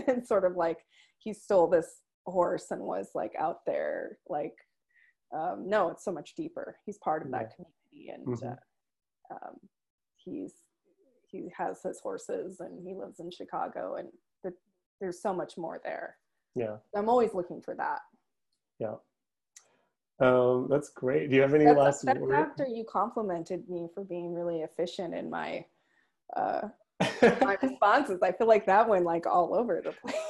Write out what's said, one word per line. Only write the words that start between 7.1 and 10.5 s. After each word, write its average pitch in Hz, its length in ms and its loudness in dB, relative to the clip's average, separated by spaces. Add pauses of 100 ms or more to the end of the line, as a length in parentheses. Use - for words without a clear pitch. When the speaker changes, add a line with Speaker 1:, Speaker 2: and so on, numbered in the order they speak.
Speaker 1:
of 135 80 -10
that 117 260 -8
Speaker 2:
Yeah. 175 60 -20 (320)
Speaker 1:
community, - 140 -16
and, 131 160 -16
Speaker 2:
Mm-hmm. 113 220 -6
Speaker 1:
uh, - 840 -20
um, - 340 -18 (460)
he's, - 520 -14 (600)